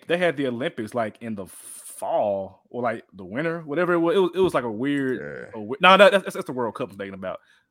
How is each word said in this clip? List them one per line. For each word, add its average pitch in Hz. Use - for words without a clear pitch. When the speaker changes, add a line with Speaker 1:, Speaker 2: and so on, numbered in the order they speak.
Speaker 1:
they 170
had 170
the 143
Olympics, 120
like, 113
in 113
the 95
fall -
or, 120
like, 113
the 95
winter, 165
whatever 165
it 170
was. 165
It 196
was, 180
it 180
was, 180
like, 135
a 120
weird, 131
Speaker 2:
Yeah. 113
Speaker 1:
a -
we-, 107
no, 185
that, 190
that's, 190
that's -
the -
World 120
Cup 120
I'm 95
thinking 98
about. 92